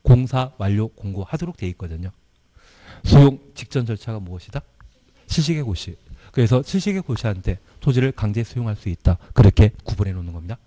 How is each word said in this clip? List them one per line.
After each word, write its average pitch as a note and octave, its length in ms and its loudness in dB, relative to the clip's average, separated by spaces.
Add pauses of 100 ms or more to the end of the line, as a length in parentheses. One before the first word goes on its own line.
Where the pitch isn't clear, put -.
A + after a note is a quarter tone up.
공사 B2+ 560 2
완료 G2+ 320 0
공고하도록 G2+ 680 -8
돼 F#2 120 -8
있거든요. F2 420 -10 (920)
수용 C#3 360 6 (160)
직전 - 300 -6
절차가 A2 340 -8
무엇이다? F2+ 420 -12 (680)
실시계획 D3+ 380 -2
고시. F2+ 320 -8 (340)
그래서 B2 300 2
실시계획 F#3+ 460 -4
고시한 G2 340 -4
때 F#2+ 160 -4 (220)
토지를 C3 320 2
강제 A2+ 320 -4
수용할 A2+ 320 -6
수 - 140 -8
있다. F2 280 0 (160)
그렇게 G#2 380 6 (120)
구분해 G2 280 -2
놓는 F2 220 -8
겁니다. E2+ 340 -12